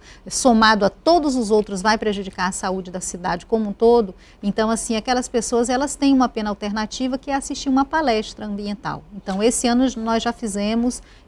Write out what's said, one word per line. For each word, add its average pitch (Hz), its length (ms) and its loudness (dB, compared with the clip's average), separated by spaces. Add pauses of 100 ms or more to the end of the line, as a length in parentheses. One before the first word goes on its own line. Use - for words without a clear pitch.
(280)
somado 220 580 4
a 190 40 4
todos 311 460 2
os 220 160 -2
outros, 202 300 0
vai 220 160 2
prejudicar 196 500 -4
a 190 60 0
saúde 190 360 -6
da 180 120 -10
cidade 175 440 -6
como 220 240 -2
um 202 40 -4
todo. 226 420 4 (260)
Então, 214 280 0
assim, 226 260 -2
aquelas 247 320 -2
pessoas, 233 420 0
elas 269 260 -2
têm 277 180 4
uma 254 160 4
pena 214 200 -6
alternativa, 214 680 -4
que 277 120 -10
é 277 60 -2
assistir 277 320 -6
uma 269 160 4
palestra 240 600 -2
ambiental. 202 580 -8 (100)
Então, 196 300 -6
esse 247 240 2
ano 240 180 4 (120)
nós 226 260 -2
já 233 80 -2
fizemos 226 680 -2 (260)